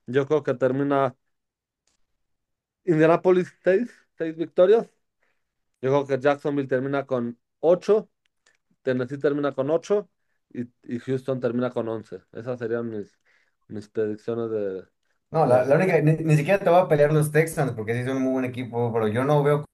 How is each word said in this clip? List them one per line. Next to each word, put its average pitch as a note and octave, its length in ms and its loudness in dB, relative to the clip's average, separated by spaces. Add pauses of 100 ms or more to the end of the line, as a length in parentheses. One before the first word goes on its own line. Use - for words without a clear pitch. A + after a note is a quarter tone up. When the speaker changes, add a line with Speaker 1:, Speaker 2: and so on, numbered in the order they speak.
Speaker 1:
Yo C3+ 200 0
creo D3 160 0
que C#3 120 -4
termina C3+ 600 0 (1700)
Indianapolis E3+ 680 4 (100)
seis, G3+ 260 2 (280)
seis D#3+ 180 -8
victorias. F#3 540 2 (920)
Yo C3 100 -2
creo C#3+ 160 0
que C3+ 120 -2
Jacksonville C#3+ 480 -2
termina C3+ 380 -2
con A#2+ 340 -6 (200)
ocho, F3+ 500 2 (720)
Tennessee B2+ 360 -4
termina C#3+ 340 -2
con C3+ 180 -4
ocho G3+ 380 -2 (440)
y, A#2+ 100 -12 (200)
y A#2+ 160 -10
Houston C3 400 -6
termina A#2+ 320 -2
con A2+ 180 -6
once. A2 320 -12 (120)
Esas A#2+ 260 -10
serían A#2 300 -6
mis, G#2 300 -12 (500)
mis G#2 200 -14
predicciones A2+ 640 -6
de, G2 340 -6 (460)
Speaker 2:
No, D#3 160 2
la, C3 160 4
Speaker 1:
de C3 60 -2
Speaker 2:
la C#3+ 80 4
única, F3+ 220 2
ni, D3+ 140 4
ni D#3 240 2
siquiera E3+ 260 2
te F3 60 2
voy E3+ 100 6
a F#3 80 2
pelear D3 240 4
los D3+ 200 0
Texans, D#3 400 0
porque A2 240 -6
sí B2 100 -4
son C3+ 120 -4
un C3 60 -2
muy C3 100 -2
buen C3 120 -2
equipo, A#2+ 480 -4
pero A2+ 140 0
yo A#2 160 -2
no D3 180 2
veo D3 320 0